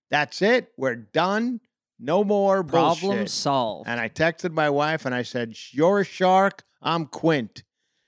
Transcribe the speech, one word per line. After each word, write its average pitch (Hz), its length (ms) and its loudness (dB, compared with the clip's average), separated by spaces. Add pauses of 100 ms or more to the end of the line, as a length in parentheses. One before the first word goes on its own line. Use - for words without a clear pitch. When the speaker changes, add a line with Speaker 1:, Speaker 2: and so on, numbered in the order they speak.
(100)
Speaker 1:
That's 143 300 -2
it. 226 360 2
We're 131 180 -2
done. 196 640 -2 (380)
No 160 240 0
more 196 400 2
Speaker 2:
Problem 165 540 2
Speaker 1:
bullshit." 208 140 -4
Speaker 2:
solved. 117 580 -2
Speaker 1:
And 120 100 -2
I 113 100 -4
texted 165 440 -2
my 156 180 2
wife, 151 340 0
and 127 100 -4
I 123 80 -2
said, 117 340 -6
"Sh-, - 180 -20
you're 180 260 4
a 185 40 0
shark. 190 580 2 (180)
I'm 160 260 -2
Quint." 143 580 -2 (440)